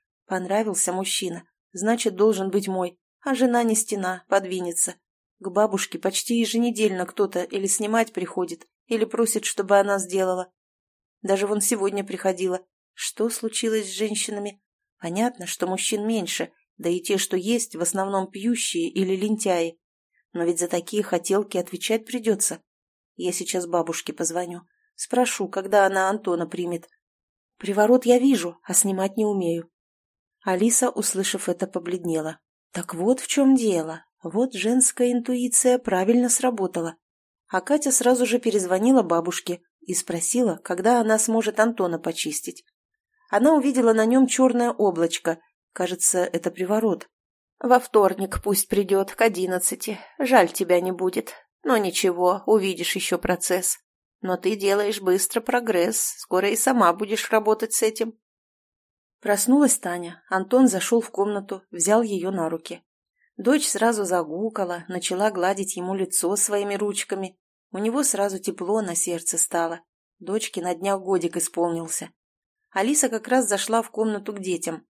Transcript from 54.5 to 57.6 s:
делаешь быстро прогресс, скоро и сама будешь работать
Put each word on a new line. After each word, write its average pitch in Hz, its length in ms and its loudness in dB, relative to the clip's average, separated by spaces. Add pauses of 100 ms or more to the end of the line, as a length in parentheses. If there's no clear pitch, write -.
делаешь 202 460 0
быстро 190 400 0
прогресс, 226 800 0
скоро 185 300 -2
и 214 60 0
сама 226 380 4
будешь 208 400 -4
работать 220 400 2